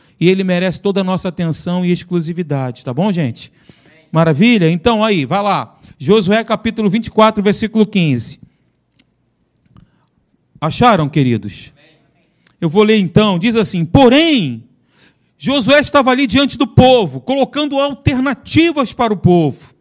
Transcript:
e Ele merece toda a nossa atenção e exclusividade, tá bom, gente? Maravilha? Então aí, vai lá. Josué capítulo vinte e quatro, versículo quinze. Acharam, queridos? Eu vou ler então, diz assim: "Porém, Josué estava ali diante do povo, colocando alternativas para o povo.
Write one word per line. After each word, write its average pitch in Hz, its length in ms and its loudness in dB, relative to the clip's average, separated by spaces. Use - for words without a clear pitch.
e 165 80 2
Ele 190 160 2
merece 180 360 -2
toda 196 200 -2
a 190 40 -2
nossa 185 240 -4
atenção 175 560 -4
e 180 60 0
exclusividade, 160 920 -6
tá 131 100 -8
bom, 185 160 -2
gente? 160 400 -6
Maravilha? 165 560 2
Então 214 320 0
aí, 202 220 0
vai 180 180 -4
lá. 175 340 -4
Josué 202 460 0
capítulo 220 440 -4
vinte 220 200 -2
e - 20 -14
quatro, 214 320 2
versículo 214 420 0
quinze. 160 540 -2
Acharam, 165 480 0
queridos? 117 640 -4
Eu 170 80 -2
vou 196 160 2
ler 220 140 4
então, 196 420 2
diz 220 160 0
assim: 180 280 -2
"Porém, 254 840 2
Josué 262 440 2
estava 262 320 0
ali 262 160 0
diante 269 280 0
do 269 80 -2
povo, 226 560 2
colocando 277 600 -4
alternativas 285 1120 -2
para 233 200 -2
o 202 40 -2
povo. 165 640 0